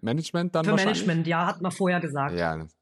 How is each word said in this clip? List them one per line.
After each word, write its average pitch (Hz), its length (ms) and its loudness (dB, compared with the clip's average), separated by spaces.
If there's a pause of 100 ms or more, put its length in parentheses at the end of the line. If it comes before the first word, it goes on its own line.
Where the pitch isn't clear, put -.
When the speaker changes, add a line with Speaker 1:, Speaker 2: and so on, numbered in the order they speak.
Speaker 1:
Management 165 520 -2
dann 160 120 2
Speaker 2:
Für 214 60 4
Speaker 1:
wahrscheinlich? 202 300 2
Speaker 2:
Management, 165 240 2
ja, 170 200 0
hat 180 160 -4
man 180 100 -2
vorher 180 280 2
gesagt. 139 380 -2
Speaker 1:
Ja. 80 280 -2 (160)